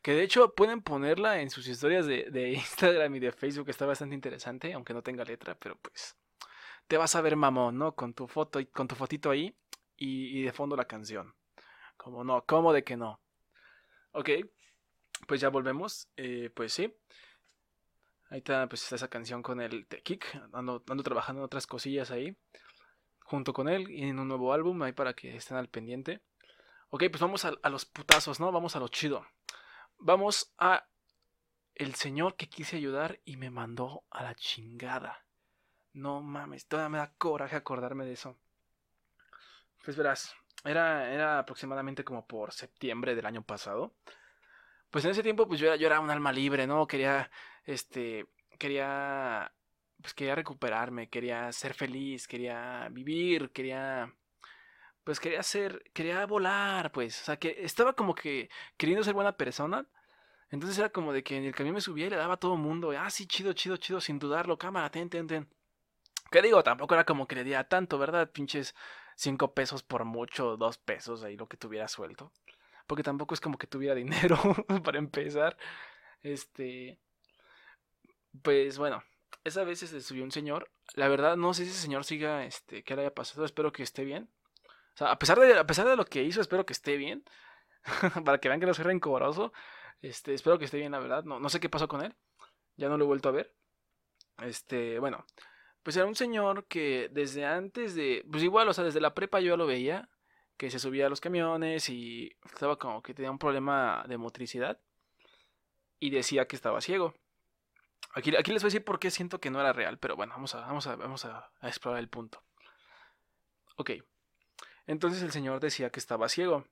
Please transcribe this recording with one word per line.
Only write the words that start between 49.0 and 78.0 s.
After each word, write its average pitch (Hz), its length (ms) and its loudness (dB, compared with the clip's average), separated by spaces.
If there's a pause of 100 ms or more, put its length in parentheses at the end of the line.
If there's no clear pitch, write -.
pues - 120 -14
quería 139 220 -2
recuperarme, 123 760 -4
quería 120 420 -4
ser 135 220 -6
feliz, 135 540 -6
quería 120 640 -8
vivir, 147 600 -2
quería, 131 640 -4 (880)
pues 151 160 -4
quería 165 240 -2
ser, 196 400 -2 (100)
quería 175 320 0
volar, 196 640 2
pues. 117 300 -4
O - 40 -14
sea, 151 120 -2
que 160 220 -4
estaba 233 340 4
como 202 220 2
que 139 340 -4 (280)
queriendo 185 260 4
ser 202 100 2
buena 202 240 2
persona. 160 500 -2 (640)
Entonces 180 280 -4
era 208 100 2
como 165 240 -2
de 135 100 0
que 139 140 -4
en 135 80 -4
el 131 100 -4
camión 147 200 0
me 208 60 -2
subía 170 260 -4
y - 20 -4
le 196 80 -2
daba 170 180 0
a - 40 -20
todo 180 180 2
mundo, 156 400 0
"Ah, 180 120 -4
sí, 196 180 -6
chido, 190 260 -2
chido, 180 240 -2
chido", 180 240 -4
sin 147 180 -4
dudarlo, 156 380 0
"Cámara, 175 340 -2
ten, 170 180 -6
ten, 170 180 -4
ten". 156 220 -4 (840)
Que 170 100 12
digo, 208 220 10
tampoco 127 300 4
era 165 120 8
como 139 220 2
que - 80 -6
le 127 80 -4
diera 135 240 0
tanto, 180 300 2
¿verdad? 156 340 2
Pinches 139 440 -6 (400)
cinco 139 380 0
pesos 135 300 -2
por 117 220 -4
mucho, 117 520 -4
dos 113 200 0
pesos, 113 460 -6
ahí 104 140 -10
lo 110 100 -12
que - 100 -16
tuviera 107 300 -8
suelto. 107 440 -12 (540)
Porque 147 180 -4
tampoco 143 300 -4
es 156 80 -6
como 147 160 -4
que - 100 -12
tuviera 135 340 0
<laughs> 165 340 4
dinero, - 20 0 (460)
para 147 160 0
empezar. 147 580 0 (640)
Este, 127 800 -10 (1400)